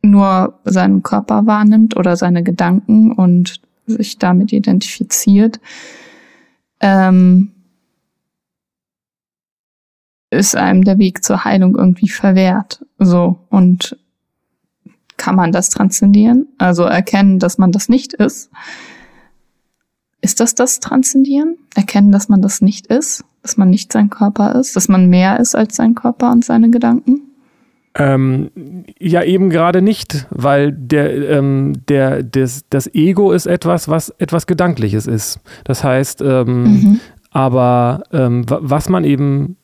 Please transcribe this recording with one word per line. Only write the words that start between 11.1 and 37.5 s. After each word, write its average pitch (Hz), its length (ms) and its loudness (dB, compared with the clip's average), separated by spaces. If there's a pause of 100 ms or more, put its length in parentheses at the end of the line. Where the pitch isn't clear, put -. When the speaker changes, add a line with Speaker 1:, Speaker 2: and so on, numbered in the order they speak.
Speaker 1:
zur 190 200 -2
Heilung 190 320 2
irgendwie 185 340 2
verwehrt. 190 760 -2 (140)
So, 175 400 2 (100)
und 180 480 0 (1200)
kann 190 180 -4
man 175 160 0
das 175 180 -2
transzendieren? 208 760 2 (100)
Also 175 260 0
erkennen, 190 560 2
dass 190 180 -2
man 185 140 2
das 196 180 -4
nicht 262 240 -2
ist. - 360 -4 (1700)
Ist - 180 -4
das 233 160 -2
das 254 240 -2
Transzendieren? 277 800 0 (180)
Erkennen, 202 360 2
dass 202 180 0
man 196 120 4
das 202 200 -2
nicht 202 260 -2
ist? - 360 -4 (200)
Dass - 140 -6
man 190 120 2
nicht - 240 0
sein 208 160 2
Körper 202 460 -2
ist? 254 200 -2
Dass 185 120 -2
man 185 220 4
mehr 185 300 2
ist 240 160 -2
als 220 200 -2
sein 233 200 0
Körper 240 360 -2
und 240 120 2
seine 233 260 2
Gedanken? 240 520 0 (760)
Speaker 2:
Ähm, 135 520 0 (500)
ja, 175 240 0
eben 185 260 2
gerade 175 320 0
nicht, 185 480 -4
weil 143 440 0
der, 143 560 -4
ähm, 139 460 -2 (120)
der, 135 360 0
das, 131 460 -4
das - 240 -4
Ego 185 380 0
ist 175 140 -2
etwas, 175 420 -2
was 156 300 -4
etwas 170 300 -4
Gedankliches 120 600 -2
ist. 113 320 -6 (240)
Das - 200 -6
heißt, 131 380 -2
ähm, 123 420 0
Speaker 1:
Mhm. 196 360 4 (320)
Speaker 2:
aber, 123 800 0